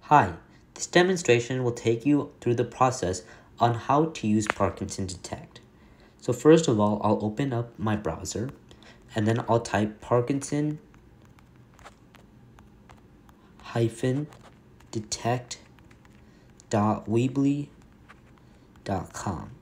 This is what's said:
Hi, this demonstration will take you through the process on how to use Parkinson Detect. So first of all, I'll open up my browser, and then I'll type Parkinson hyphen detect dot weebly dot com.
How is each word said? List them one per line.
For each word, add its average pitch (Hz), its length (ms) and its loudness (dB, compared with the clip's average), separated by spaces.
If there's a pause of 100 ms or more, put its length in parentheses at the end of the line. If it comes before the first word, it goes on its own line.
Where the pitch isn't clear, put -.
(100)
Hi, 120 220 6 (420)
this - 140 -10
demonstration 135 720 2
will 123 80 0
take 113 340 -2
you 143 360 2
through 120 160 0
the 123 80 0
process - 580 -2 (380)
on 120 140 2
how 139 320 2
to 160 200 -8
use 107 220 2
Parkinson 95 580 -4
Detect. - 540 -14 (600)
So 127 120 -2
first 160 340 6
of 110 140 2
all, 104 240 2
I'll 104 200 2
open 120 280 -2
up 117 260 -6
my 107 160 0
browser, 90 560 -6 (640)
and 107 100 0
then 113 240 2
I'll 113 120 4
type 104 400 -4
Parkinson 139 800 -2 (2750)
hyphen 131 640 -2 (640)
detect 120 720 -6 (1120)
dot 104 380 0
weebly 139 600 0 (1120)
dot 90 300 -6
com. - 500 -8